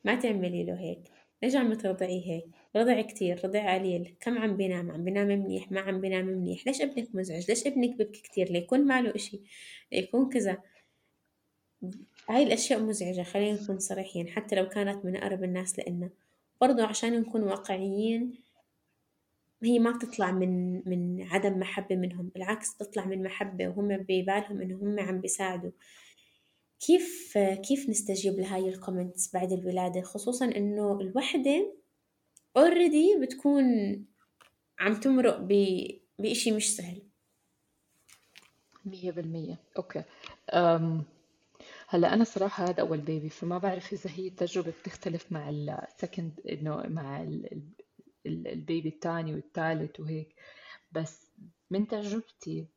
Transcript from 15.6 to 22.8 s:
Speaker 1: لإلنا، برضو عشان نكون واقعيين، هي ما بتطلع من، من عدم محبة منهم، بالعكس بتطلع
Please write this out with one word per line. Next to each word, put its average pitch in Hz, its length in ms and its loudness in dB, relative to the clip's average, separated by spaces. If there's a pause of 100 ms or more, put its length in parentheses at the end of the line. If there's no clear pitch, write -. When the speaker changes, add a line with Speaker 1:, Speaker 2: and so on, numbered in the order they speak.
Speaker 1:
لإلنا، 175 320 -4 (500)
برضو 247 220 6
عشان 226 380 2
نكون 226 220 0
واقعيين، 202 920 0 (1300)
هي 240 160 6
ما 233 120 6
بتطلع 220 420 -2
من، 185 560 0
من 180 340 -2
عدم 190 360 0
محبة 190 380 -2
منهم، 180 380 -4
بالعكس 208 400 -6
بتطلع 202 320 -6